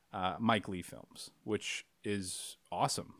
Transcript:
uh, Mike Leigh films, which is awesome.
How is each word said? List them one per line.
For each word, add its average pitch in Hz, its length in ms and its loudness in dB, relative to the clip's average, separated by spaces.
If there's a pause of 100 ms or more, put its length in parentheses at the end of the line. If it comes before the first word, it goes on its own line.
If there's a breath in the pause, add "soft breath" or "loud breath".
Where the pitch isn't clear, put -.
(120)
uh, 92 260 2
Mike 113 300 4
Leigh 92 140 -2
films, - 480 -14 (140)
which - 400 -2 (200)
is 98 520 -2 (160)
awesome. - 480 0